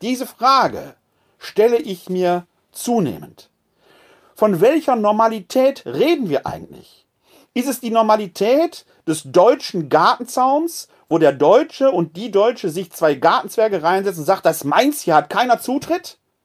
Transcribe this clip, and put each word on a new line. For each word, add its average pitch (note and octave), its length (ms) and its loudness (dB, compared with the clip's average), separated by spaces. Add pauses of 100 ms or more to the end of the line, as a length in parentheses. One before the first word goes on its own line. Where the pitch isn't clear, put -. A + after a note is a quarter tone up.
Diese B3 240 -6
Frage G3+ 720 -2 (420)
stelle A#3 400 0
ich G#3+ 320 -10
mir F3 360 -2 (260)
zunehmend. C#3 760 -6 (880)
Von G3+ 260 2
welcher C4 360 2
Normalität A3+ 920 0
reden A#3+ 420 0
wir C#3+ 180 -2
eigentlich? D2 600 -16 (480)
Ist B3+ 140 -4
es A#3+ 120 -6
die A#3+ 100 -8
Normalität A3 960 0 (220)
des D#3 180 -4
deutschen F3+ 640 2
Gartenzauns, B3+ 1000 0 (200)
wo D#3 80 0
der D#3 160 4
Deutsche A#3+ 580 2
und E3 260 -4
die A3 140 -10
Deutsche G#3 380 0
sich F3 240 -8
zwei D#3 220 0
Gartenzwerge F#3+ 680 0
reinsetzen F#3 400 -2
und C#3 40 -10
sagt, F#3+ 180 0
"Das D#3+ 120 2
ist - 80 -10
meins, A3 360 0
hier E3 140 0
hat D3 160 2
keiner A#3 280 0
Zutritt"? D4+ 600 -6 (260)